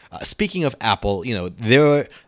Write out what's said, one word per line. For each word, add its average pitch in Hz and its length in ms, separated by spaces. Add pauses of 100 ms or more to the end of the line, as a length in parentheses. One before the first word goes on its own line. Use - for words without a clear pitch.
Uh, - 100
speaking 185 440
of 139 160
Apple, 101 460
you 120 100
know, 90 140
their, 143 580 (200)